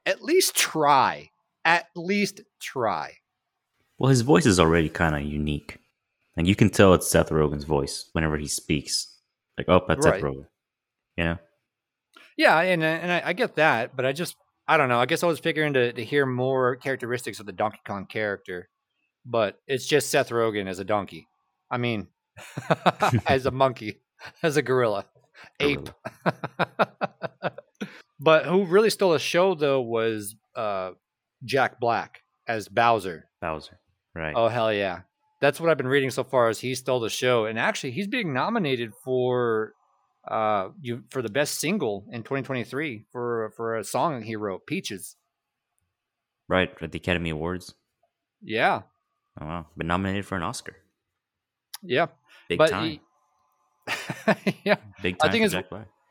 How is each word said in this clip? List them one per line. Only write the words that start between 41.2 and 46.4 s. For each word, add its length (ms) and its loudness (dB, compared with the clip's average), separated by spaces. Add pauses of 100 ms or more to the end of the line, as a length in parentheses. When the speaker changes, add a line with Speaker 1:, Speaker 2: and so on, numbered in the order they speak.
Speaker 1:
the 80 -4
best 320 -2
single 520 -4
in 100 -10
twenty 220 -6
twenty-three 680 -8
for, 440 -6
for 200 -4
a 80 -6
song 380 -2
he 140 -8
wrote, 300 -6
Peaches. 500 -10 (1300)